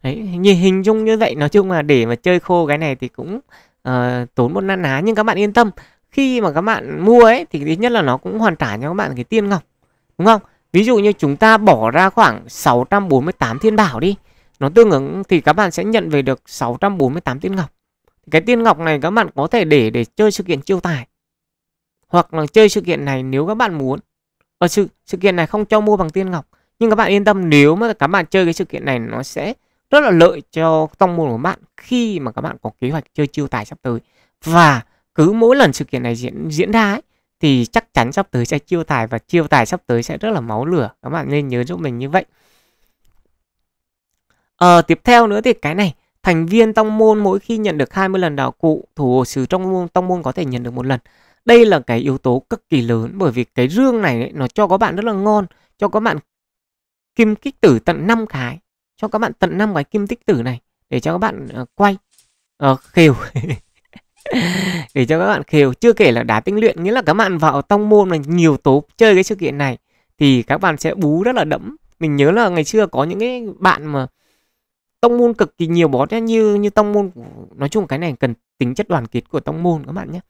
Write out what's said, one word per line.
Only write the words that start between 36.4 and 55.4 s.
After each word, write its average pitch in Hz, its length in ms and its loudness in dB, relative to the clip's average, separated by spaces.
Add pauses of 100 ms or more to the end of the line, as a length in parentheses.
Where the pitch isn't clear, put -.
diễn 170 200 -2
ra 214 200 2
ấy, 247 100 -6 (380)
thì 131 260 2
chắc - 280 -4
chắn 123 180 0
sắp 196 200 -4
tới 120 140 -2
sẽ 147 140 -4
chiêu 165 240 -4
tài, 120 240 -2
và 117 100 -8
chiêu 160 300 -2
tài 131 180 2
sắp - 220 -8
tới 117 160 -2
sẽ - 140 -10
rất 214 120 -6
là 180 120 -4
máu 113 240 -6
lửa. 151 240 -2 (120)
Các 131 80 -12
bạn 143 200 -6
nên 143 180 -2
nhớ 123 160 -4
giúp 170 160 -8
mình 131 180 -8
như 135 120 -10
vậy. 180 160 -2 (2250)
Ờ, 175 260 6
tiếp 165 220 -2
theo 233 240 6
nữa 208 140 -2
thì 240 120 0
cái 151 220 -6
này, 190 180 -4 (300)
thành 165 220 2
viên 220 280 4
tông 214 240 0
môn 220 220 4
mỗi 196 200 0
khi 226 180 -4
nhận 196 200 -2
được 135 160 -2
hai 190 160 -2
mươi 190 120 -2
lần 151 140 -2
đạo 131 160 -4
cụ - 320 -2 (120)
thủ 127 200 0
hộ 127 100 2
sứ 131 200 -4
trong 185 260 -2
môn, 180 160 -4
tông 185 200 -2
môn 180 160 -4
có 131 80 -4
thể 170 140 -6
nhận 123 180 -6
được 120 100 -10
một 127 120 -8
lần. 131 140 -2 (460)
Đây 233 200 8
là 180 140 4
cái 127 200 -2
yếu 131 180 -2
tố 127 320 -2
cực - 200 -10
kỳ 139 120 2
lớn, 117 360 -2
bởi 170 140 0
vì 120 120 -4
cái 127 260 -2
rương 233 320 2
này 120 200 -2
ấy, - 120 -8
nó 151 140 -4
cho 208 200 0
các 185 100 2
bạn 202 180 0
rất 208 100 -6
là 226 80 -2
ngon, 202 320 0 (320)